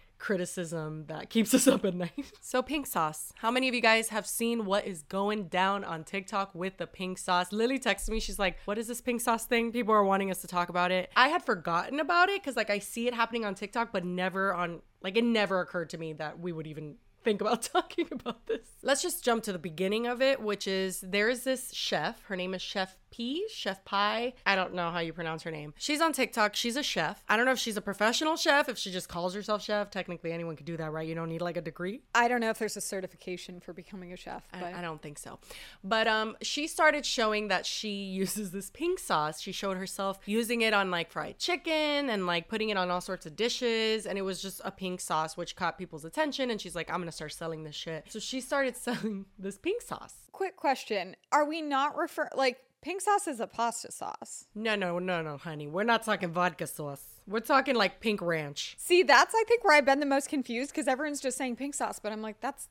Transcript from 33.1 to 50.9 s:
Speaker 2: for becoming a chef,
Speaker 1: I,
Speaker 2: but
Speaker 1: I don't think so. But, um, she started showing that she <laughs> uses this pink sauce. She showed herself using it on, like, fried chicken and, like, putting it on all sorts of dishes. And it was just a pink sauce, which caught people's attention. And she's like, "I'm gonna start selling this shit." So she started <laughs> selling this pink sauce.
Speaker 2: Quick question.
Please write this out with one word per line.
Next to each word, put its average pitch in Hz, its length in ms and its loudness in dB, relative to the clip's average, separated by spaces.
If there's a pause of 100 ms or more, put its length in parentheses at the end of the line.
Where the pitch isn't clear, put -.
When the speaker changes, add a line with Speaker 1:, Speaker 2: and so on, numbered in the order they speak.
Speaker 2:
for 175 140 -14
becoming 180 400 -14
a - 20 -14
chef, 185 380 -12
Speaker 1:
I, 180 60 -10
Speaker 2:
but 180 140 -8
Speaker 1:
I 175 60 -8
don't 160 220 -8
think 151 160 -12
so. - 200 -14 (460)
But, 220 240 4
um, 220 320 2
she 294 260 -2
started 302 380 4
showing 214 440 2
that 185 180 2
she - 240 -4
<laughs> 196 320 -4
uses 196 280 -2
this 190 200 -8
pink 349 280 -2
sauce. 156 440 0
She 190 100 -8
showed 196 240 -2
herself 190 480 -4
using 226 380 2
it 220 100 4
on, 196 180 4
like, 170 220 -2
fried 156 260 -6
chicken 302 720 2
and, 196 180 0
like, 170 220 0
putting 220 220 -2
it 202 80 2
on 180 120 2
all 180 120 0
sorts 180 240 -8
of 151 100 -14
dishes. 220 720 0
And 190 100 -4
it 196 60 -2
was 190 180 -4
just 190 240 -10
a 180 60 -4
pink 180 320 -6
sauce, 160 340 0
which 170 180 -8
caught 170 220 -2
people's 160 300 -12
attention. 269 440 0
And 214 80 -2
she's 170 160 -10
like, 165 160 -4
"I'm 170 100 -2
gonna 165 120 -6
start 151 220 -10
selling 160 280 -8
this 151 120 -12
shit." - 360 -10
So 220 80 -10
she 262 220 -6
started 262 360 0
<laughs> - 20 -14
selling 208 480 -4 (120)
this 196 200 -10
pink 453 240 -4
sauce. - 320 -12 (180)
Speaker 2:
Quick - 240 -4
question. 208 580 -2 (160)